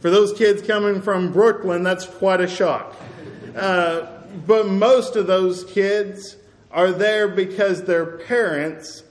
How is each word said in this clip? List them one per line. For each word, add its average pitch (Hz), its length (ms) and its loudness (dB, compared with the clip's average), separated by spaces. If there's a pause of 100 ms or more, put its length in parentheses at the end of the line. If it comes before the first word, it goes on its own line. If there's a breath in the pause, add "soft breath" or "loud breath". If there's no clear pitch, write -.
For 170 100 2
those 202 220 6
kids 208 300 2
coming 208 380 0
from 185 300 -2
Brooklyn, 185 540 2
that's 185 220 -2
quite 190 340 0
a 175 80 2
shock. 160 480 -2 (600 loud breath)
Uh, 175 500 0 (420)
but 214 180 0
most 233 480 2
of 196 140 -2
those 185 340 0
kids 202 760 -4 (360 soft breath)
are 180 180 2
there 208 380 0
because 185 560 -2
their 170 200 0
parents 165 1080 -4